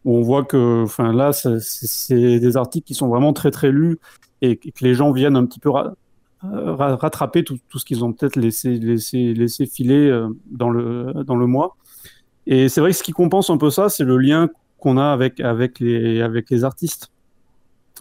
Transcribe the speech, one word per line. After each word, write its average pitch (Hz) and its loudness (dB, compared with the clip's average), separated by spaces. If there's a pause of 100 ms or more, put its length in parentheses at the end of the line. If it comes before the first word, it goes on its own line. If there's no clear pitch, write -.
où 123 2
on 120 4
voit 131 2
que, 120 2
enfin, 113 -2
là, 135 2
c'est, 117 -2
c'est, - -10
c'est 120 2
des 120 2
articles 127 -4
qui 131 -12
sont 131 -2
vraiment 127 2
très, 147 -2
très 135 0
lus 160 2 (440)
et 120 2
que - -14 (120)
les 123 4
gens 147 2
viennent 135 2
un 127 4
petit - -8
peu 147 0
ra-, 139 -2 (500)
euh, 196 -6
ra-, 135 0
rattraper 156 -2
tout, 131 -10 (100)
tout 139 -12
ce - -12
qu'ils 117 -4
ont 117 -2
peut-être 135 -4
laissé, 120 -2
laissé, 117 -2
laissé 117 -2
filer, 139 2
euh, 117 0 (220)
dans 120 -4
le, 120 -4 (140)
dans 131 -2
le 123 2
mois. 139 0 (720)
Et 131 4
c'est 131 0
vrai 175 4
que 170 0
ce - -8
qui 165 -8
compense 180 2
un 160 2
peu 147 2
ça, 196 0
c'est 165 -4
le 127 4
lien 156 4 (300)
qu'on 131 2
a 143 2
avec, 131 0
avec 123 -2
les, 117 0
avec 117 -4
les 123 0
artistes. - -8 (920)